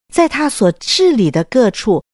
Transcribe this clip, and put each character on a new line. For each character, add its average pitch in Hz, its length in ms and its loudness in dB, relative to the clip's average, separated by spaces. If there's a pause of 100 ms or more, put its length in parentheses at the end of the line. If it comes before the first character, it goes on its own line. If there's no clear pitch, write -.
(120)
在 339 160 2
他 294 220 -2
所 185 220 0
治 - 400 0
理 208 180 2
的 165 140 -2
各 240 260 0
处 185 340 -2 (100)